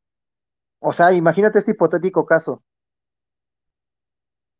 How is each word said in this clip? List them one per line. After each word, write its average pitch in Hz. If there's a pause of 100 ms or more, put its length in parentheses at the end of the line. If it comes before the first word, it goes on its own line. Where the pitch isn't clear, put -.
(800)
O 151
sea, 175
imagínate 185
este 214
hipotético 175
caso. 156 (2000)